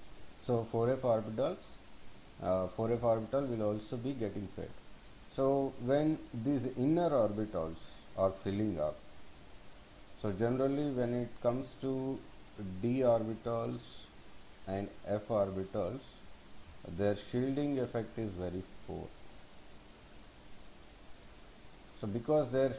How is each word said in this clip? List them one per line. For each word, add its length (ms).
So 160
four 260
F 120
orbitals, 560
uh, 280
four 220
F 120
orbital 400
will 180
also 340
be 180
getting 420
filled. 140
So 380
when 340
these 320
inner 320
orbitals 680
are 140
filling 380
up, 160
so 120
generally 580
when 220
it 160
comes 380
to 400
D 180
orbitals 800
and 220
F 220
orbitals, 720
their 180
shielding 640
effect 400
is 120
very 300
poor. 200
So 60
because 440
their 280